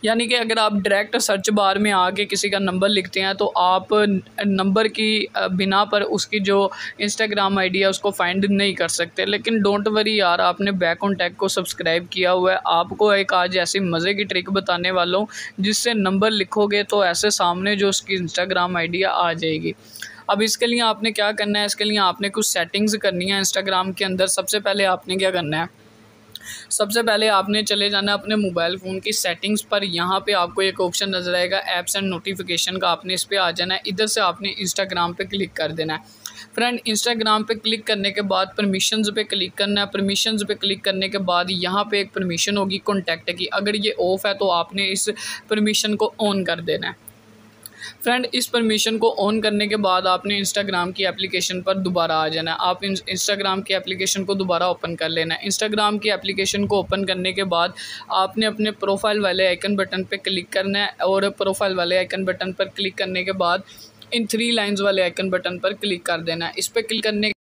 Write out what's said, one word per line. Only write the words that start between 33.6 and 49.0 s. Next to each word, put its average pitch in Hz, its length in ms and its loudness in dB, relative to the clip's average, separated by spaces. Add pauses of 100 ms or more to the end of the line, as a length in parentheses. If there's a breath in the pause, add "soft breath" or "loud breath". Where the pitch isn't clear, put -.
है। 190 140 -4
इधर 208 200 -2
से 214 140 0
आपने 190 420 0
Instagram 180 540 -2
पे 196 80 -4
click 190 280 -6
कर 156 180 -2
देना 156 220 -4
है। 156 60 -6 (560 loud breath)
Friend, 240 240 0 (100)
Instagram 220 580 0
पे 226 80 0
click 220 280 -4
करने 202 280 0
के 208 100 -2
बाद 190 360 0
permissions 208 580 2
पे 214 80 0
click 185 300 -4
करना 202 280 0
है। 202 60 0
परमिशंस 202 600 0
पे 208 60 -2
क्लिक 196 300 -4
करने 190 260 0
के 202 80 -4
बाद 180 340 0
यहाँ 185 400 0
पे 202 80 2
एक 196 120 -4
permission 185 460 -2
होगी 190 200 0
contact 180 540 -2
की, 175 140 -4
अगर 202 300 -2
ये 208 160 0
ऑफ 190 340 0
है 202 80 0
तो 196 140 0
आपने 185 380 0
इस 190 240 -2 (400 loud breath)
permission 214 460 0
को 214 180 0 (100)
on 196 240 0
कर 170 140 -2
देना 165 260 -2
है। - 260 -14 (880 loud breath)
Friend, 247 300 0
इस 247 140 0
permission 220 500 2
को 226 240 2